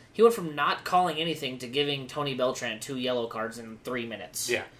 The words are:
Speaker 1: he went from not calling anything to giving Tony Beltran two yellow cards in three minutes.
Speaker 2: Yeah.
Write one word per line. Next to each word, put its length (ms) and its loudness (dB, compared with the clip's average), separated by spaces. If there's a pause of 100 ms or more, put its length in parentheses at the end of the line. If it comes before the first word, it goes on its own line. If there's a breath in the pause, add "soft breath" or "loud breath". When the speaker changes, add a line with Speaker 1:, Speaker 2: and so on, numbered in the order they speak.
(140 soft breath)
Speaker 1:
he 80 4
went 140 10
from 180 -4
not 300 0
calling 340 4
anything 420 -2
to 80 -8
giving 400 0
Tony 280 -2
Beltran 440 0
two 180 -6
yellow 300 0
cards 300 -6
in 260 -14
three 220 -4
minutes. 440 -6
Speaker 2:
Yeah. 140 2 (160 soft breath)